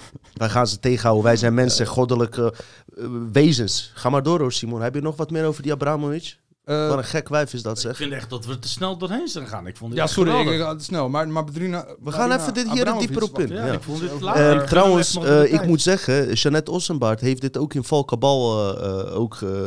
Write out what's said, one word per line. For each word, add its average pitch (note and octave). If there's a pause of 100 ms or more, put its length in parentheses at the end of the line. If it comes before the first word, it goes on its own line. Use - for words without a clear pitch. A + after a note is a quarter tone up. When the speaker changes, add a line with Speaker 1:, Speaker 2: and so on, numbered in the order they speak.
(340)
Speaker 1:
Wij A2+
gaan A#2+
ze G#2
tegenhouden. A#2
Wij A#2
zijn A#2
mensen, B2
Speaker 2:
Eh. -
Speaker 1:
goddelijke, A#2+ (440)
eh, A#2 (260)
wezens. C3
Ga -
maar C3+
door E3
hoor, B2+
Simon. A#2
Heb B2
je D3
nog D3+
wat D3+
meer D#3+
over D3+
die D3
Abramovic? D3 (260)
Speaker 2:
Eh, D3+
Speaker 1:
Wat D3
een C3
gek -
wijf D3
is B2
dat, A2
Speaker 3:
Ik A2
Speaker 1:
zeg. A#2+
Speaker 3:
vind C#3+
echt B2+
dat A2+
we C3
te A#2+
snel F#3
doorheen G3+
zijn D3+
gegaan. G2
Ik F#2+
vond A#2
dit A#2+
Speaker 2:
Ja, D#3
Speaker 3:
echt D#3
Speaker 2:
sorry, F#3+
ik, -
Speaker 3:
geweldig. -
Speaker 2:
ik D#3+
ga D#3
te D3+
snel. D3+
Maar, D#3
maar D#3
Bedrina, E3
Speaker 1:
We -
Speaker 2:
Marina D3+
Speaker 1:
gaan B3+
even B3+
dit A#3
hier B3
Speaker 2:
Abramovic, A3+
Speaker 1:
dieper G#3
op -
in. C3+
Speaker 3:
Ja, G#3
Speaker 1:
Ja. B2+
Speaker 3:
ik G2
vond D#3
dit F3
Speaker 2:
Ehm, C#3+
Speaker 3:
later. D3
Speaker 1:
Ehm, C#3
trouwens, F3+
Speaker 3:
Even E3
Speaker 1:
eh, D3
ik D3+
Speaker 3:
bekijken. D#3
Speaker 1:
moet D#3+
zeggen, C#3+
Jeannette D3+
Ossenbaard B2+
heeft B2+
dit C3+
ook C#3+
in C3+
Val D3
Kabal, A#2
eh, F#2+
eh, F#2+
ook, A2+
eh, G2 (180)